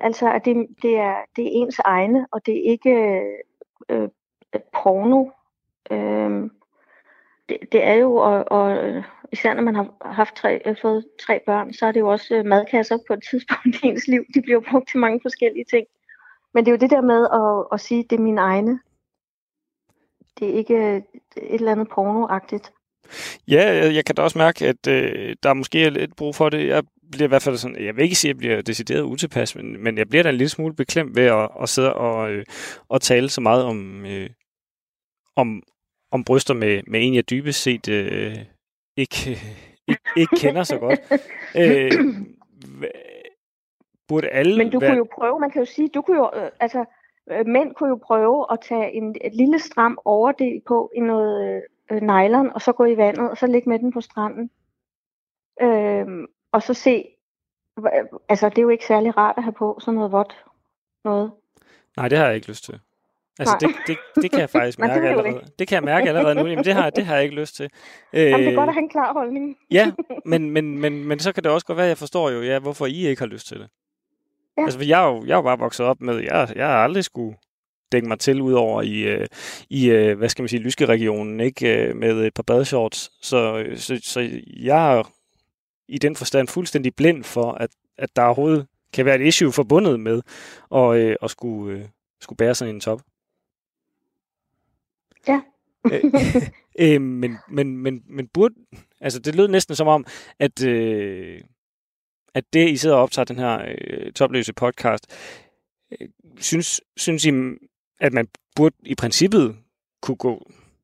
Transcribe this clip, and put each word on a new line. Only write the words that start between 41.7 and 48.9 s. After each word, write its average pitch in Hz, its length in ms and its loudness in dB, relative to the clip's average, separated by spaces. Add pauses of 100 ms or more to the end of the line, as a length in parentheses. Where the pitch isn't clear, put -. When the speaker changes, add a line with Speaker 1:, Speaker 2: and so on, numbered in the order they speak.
Speaker 2:
hva-, - 600 -16 (840)
burde 156 200 -2
alle 165 300 4
Speaker 1:
Men 226 120 2
du 254 100 0
Speaker 2:
være 269 100 6
Speaker 1:
kunne 254 80 6
jo 226 160 0
prøve, 254 260 -2
man 285 100 -2
kan 269 120 -2
jo 247 40 0
sige, 302 220 -2
du 285 140 -4
kunne 359 160 2
jo, 247 160 2
øh, 202 160 -6 (100)
altså, 233 240 -2 (460)
øh, 220 160 -2
mænd 262 280 0
kunne 285 140 -2
jo 254 160 -2
prøve 233 480 2
at 226 60 -4 (100)
tage 226 260 -4